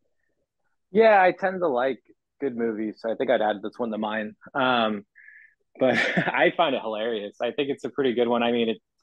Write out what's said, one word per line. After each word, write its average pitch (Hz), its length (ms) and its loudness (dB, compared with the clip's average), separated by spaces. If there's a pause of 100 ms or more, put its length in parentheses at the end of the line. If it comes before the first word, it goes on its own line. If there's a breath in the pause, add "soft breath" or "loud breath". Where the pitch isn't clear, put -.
(880)
Yeah, 214 320 6
I 185 100 6
tend 190 300 -4
to 175 60 2
like 131 320 -2 (420)
good 131 160 -4
movies, 110 420 -4
so 113 120 -6
I 104 40 -6
think 131 140 -2
I'd 117 120 4
add 107 200 -2
this 104 160 -10
one 117 140 -6
to 107 80 -6
mine. 107 360 -6 (200)
Um, 117 500 0 (760 loud breath)
but 131 140 2
<laughs> - 240 -2
I 160 400 2
find 156 180 2
it 101 60 -4
hilarious. 107 580 -6
I 120 120 -4
think 139 180 -4
it's 135 140 -6
a 131 60 -6
pretty 131 240 0
good 120 140 2
one. 120 140 2
I 120 100 0
mean, 117 160 0
it's 110 140 -2 (220)